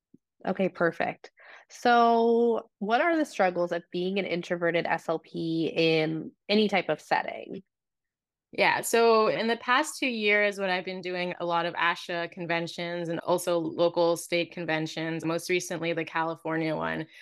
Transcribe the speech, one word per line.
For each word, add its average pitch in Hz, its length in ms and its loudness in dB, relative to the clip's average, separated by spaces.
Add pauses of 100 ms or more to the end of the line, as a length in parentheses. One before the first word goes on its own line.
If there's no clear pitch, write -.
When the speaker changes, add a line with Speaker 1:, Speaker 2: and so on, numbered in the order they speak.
(480)
Speaker 1:
Okay, 185 220 0
perfect. - 600 -2 (400)
So 233 1000 4 (100)
what 226 220 0
are 339 140 2
the 311 100 2
struggles 180 460 0
of 175 200 -4
being 185 260 -2
an 190 80 0
introverted 170 600 0
S - 200 -2
L 160 120 0
P 165 560 -2
in 160 560 2 (180)
any 214 180 4
type 190 220 0
of 151 100 0
setting? - 640 -4 (880)
Speaker 2:
Yeah, 180 280 2
so 226 480 4
in 180 200 0
the 226 100 0
past 254 420 0
two 285 80 -2
years, 208 500 0
what 196 120 -2
I've 180 160 -2
been 185 160 -8
doing, 180 400 -4
a 175 40 -4
lot 170 200 0
of 170 80 -4
asha 170 580 -2
conventions 170 800 -4
and 165 100 -4
also 175 400 0
local 170 560 2
state 170 380 -4
conventions, 160 720 -4
most 165 240 -4
recently 175 420 -2
the 165 140 -2
California 160 680 -4
one, 160 320 -4 (160)